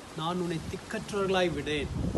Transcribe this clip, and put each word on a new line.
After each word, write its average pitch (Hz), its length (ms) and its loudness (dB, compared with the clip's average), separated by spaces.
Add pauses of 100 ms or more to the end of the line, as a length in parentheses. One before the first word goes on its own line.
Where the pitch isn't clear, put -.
(160)
நான் 170 240 0
உன்னை 170 200 0 (100)
திக்கற்றவர்களாய் 190 840 2
விடேன், 143 320 0 (320)